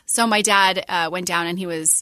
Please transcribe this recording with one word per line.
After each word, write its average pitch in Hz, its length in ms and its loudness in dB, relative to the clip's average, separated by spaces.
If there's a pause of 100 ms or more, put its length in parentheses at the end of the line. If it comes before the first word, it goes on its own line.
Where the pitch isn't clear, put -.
So 233 200 0
my 214 160 2
dad, 196 460 2
uh, 170 240 -2
went 180 160 -6
down 170 200 -2
and 175 120 -4
he 185 80 -4
was, 160 340 -2